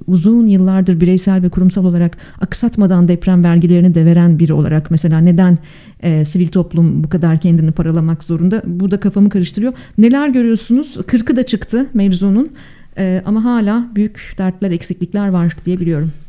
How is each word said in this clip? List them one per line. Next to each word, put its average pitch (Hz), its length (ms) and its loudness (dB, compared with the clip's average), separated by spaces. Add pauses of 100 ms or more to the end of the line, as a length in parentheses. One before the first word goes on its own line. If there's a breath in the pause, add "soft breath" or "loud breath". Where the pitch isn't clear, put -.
uzun 208 400 2
yıllardır 190 540 2
bireysel 185 420 2
ve 180 60 0
kurumsal 185 360 0
olarak 170 320 0 (240 loud breath)
aksatmadan 190 680 0
deprem 175 360 2
vergilerini 175 500 4
de 165 100 2
veren 170 340 4
biri 160 140 2
olarak 151 380 -2
mesela 160 280 0
neden, 175 400 4 (440 loud breath)
e, 156 220 0
sivil 170 240 -2
toplum 165 560 0
bu 151 40 -4
kadar 160 320 0
kendini 165 320 2
paralamak 160 520 -2
zorunda? 175 420 -2
Bu 180 240 -4
da 202 100 -2
kafamı 202 300 2
karıştırıyor. 202 420 -4 (260 loud breath)
Neler 262 300 2
görüyorsunuz? 247 800 -2
Kırkı 240 300 0
da 247 100 -2
çıktı 233 480 -4
mevzunun. 196 560 0 (480 loud breath)
E, 185 260 -2
ama 214 200 -2
hala 233 500 -2
büyük 208 440 -6
dertler, 185 320 -4
eksiklikler 180 580 -6
var 170 280 0 (100)
diye 180 140 -2
biliyorum. 160 300 -2 (180)